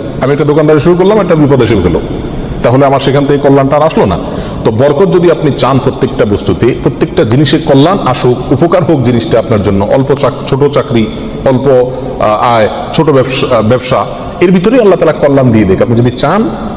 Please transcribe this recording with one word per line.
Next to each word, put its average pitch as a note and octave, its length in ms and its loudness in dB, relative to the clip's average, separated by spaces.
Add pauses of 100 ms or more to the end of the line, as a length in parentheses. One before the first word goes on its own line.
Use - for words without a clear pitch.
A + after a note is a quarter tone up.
(200)
আমি C3+ 120 -2
একটা D3 120 0
দোকানদারি D3+ 360 2
শুরু E3+ 160 2
করলাম, G3+ 240 2
একটা F3 140 0
বিপদ C#3 280 2
এসে A2 120 2
গেল, F2+ 240 0 (640)
তাহলে C3 240 2
আমার C3+ 140 2
সেখান C#3 260 0
থেকে C#3+ 220 0
কল্যাণটা C#3 280 2
আর D3 60 2
আসলো E3 220 2
না। F#2+ 140 -2 (460)
তো A#2+ 60 2
বরকত D3+ 420 2
যদি F3 180 4
আপনি D3+ 200 0
চান C3 280 0
প্রত্যেকটা B2+ 460 -2
বস্তুতে, G2+ 580 0
প্রত্যেকটা D#3 420 -2
জিনিসের C3+ 380 0
কল্যাণ D3+ 440 2
আসুক, B2+ 460 -2
উপকার E3+ 320 2
হোক D3+ 180 0
জিনিসটা A#2+ 360 0
আপনার G#2 240 0
জন্য, G2 220 0
অল্প C3+ 300 0
চাক-, - 320 -4
ছোট C#3 260 0
চাকরি, A#2 340 0 (380)
অল্প, B2+ 460 2 (300)
আহ, A2 340 0
আয়, A2 140 0 (240)
ছোট D#3 180 2
ব্যবসা, C3 460 0
আহ, G#2+ 60 0
ব্যবসা, A2+ 440 0 (340)
এর F3+ 120 2
ভিতরেই G#3+ 280 2
আল্লাহ F#3+ 180 2
তাআলা D#3 280 0
কল্যাণ C3+ 260 2
দিয়ে G#2+ 120 2
দেয়। F#2 180 0
আপনি A2+ 140 0
যদি A#2+ 140 2
চান, F#3+ 400 -2 (260)